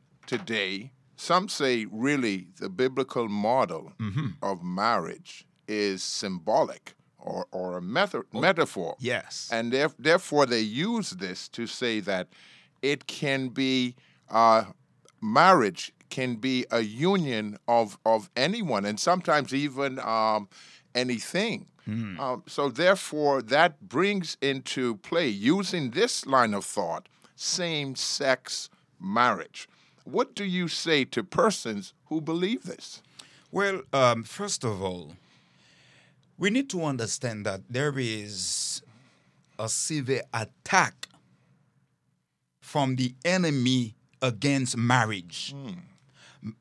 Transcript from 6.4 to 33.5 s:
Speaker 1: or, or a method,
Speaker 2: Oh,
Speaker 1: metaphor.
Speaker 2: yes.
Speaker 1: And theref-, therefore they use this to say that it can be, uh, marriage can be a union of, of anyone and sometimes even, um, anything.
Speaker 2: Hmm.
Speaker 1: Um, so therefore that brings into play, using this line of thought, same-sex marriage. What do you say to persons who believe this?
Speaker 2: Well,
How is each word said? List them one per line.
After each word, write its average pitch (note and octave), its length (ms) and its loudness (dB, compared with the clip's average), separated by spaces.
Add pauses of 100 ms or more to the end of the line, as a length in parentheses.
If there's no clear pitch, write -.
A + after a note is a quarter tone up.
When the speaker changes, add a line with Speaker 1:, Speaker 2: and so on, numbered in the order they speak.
Speaker 1:
or, F#2 340 -8
or F2+ 260 -6
a F2+ 40 -10
method, C#3 420 -2 (100)
Speaker 2:
Oh, G#2+ 80 -4
Speaker 1:
metaphor. D#3 580 0
Speaker 2:
yes. - 520 -6
Speaker 1:
And A#2 200 -2
theref-, C#3 260 2
therefore D3 480 4
they A#2+ 140 2
use D#3+ 520 -2
this F#2 380 -8
to A#2 180 -8
say A#2 340 -2
that F#2 260 -2 (540)
it C#3 260 -2
can C3+ 420 -2
be, B2+ 460 0 (340)
uh, A2+ 360 6 (560)
marriage B2 720 6 (160)
can B2+ 260 -4
be B2+ 340 -2
a A#2 120 2
union A#2 760 -2 (100)
of, A#2 380 2
of A2 300 2
anyone C#3+ 500 0
and G#2 140 -2
sometimes E3 540 2
even, C#3 460 -2
um, A2 500 0 (440)
anything. B2+ 720 -2 (200)
Speaker 2:
Hmm. G#2+ 340 -6
Speaker 1:
Um, B2+ 260 -4
so C#3+ 240 0
therefore D3+ 720 2
that D3 460 2
brings F#3 540 0
into C3+ 560 -2
play, E3 320 -2
using C#3+ 640 0
this G3 340 0
line B2 280 4
of G2 120 -2
thought, E2 420 -4 (300)
same-sex C#3+ 1300 -2 (300)
marriage. G2+ 680 2 (360)
What A3 320 -2
do G3+ 80 -6
you F3+ 240 -2
say D#3 380 0
to - 180 -2
persons A#2 680 0 (140)
who D#3+ 120 -2
believe F3 440 -2
this? - 380 -14 (480)
Speaker 2:
Well, G3 320 -2 (120)